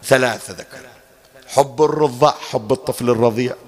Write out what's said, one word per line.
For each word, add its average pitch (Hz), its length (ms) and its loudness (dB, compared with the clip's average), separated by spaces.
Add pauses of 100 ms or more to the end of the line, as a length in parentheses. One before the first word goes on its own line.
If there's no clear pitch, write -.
ثلاثة 123 480 0
ذكر: - 340 -18 (600)
حب 135 360 0
الرضع، 147 480 2
حب 113 420 -4
الطفل 123 380 -2
الرضيع 120 440 2 (140)